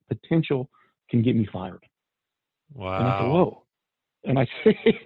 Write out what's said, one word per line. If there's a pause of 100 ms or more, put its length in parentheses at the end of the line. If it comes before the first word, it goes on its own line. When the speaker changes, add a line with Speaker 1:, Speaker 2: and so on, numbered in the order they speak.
Speaker 1:
potential (400)
can
get
me
fired." (880)
Speaker 2:
Wow.
Speaker 1:
And
I
said,
"Whoa." (600)
And
I
<laughs>
say,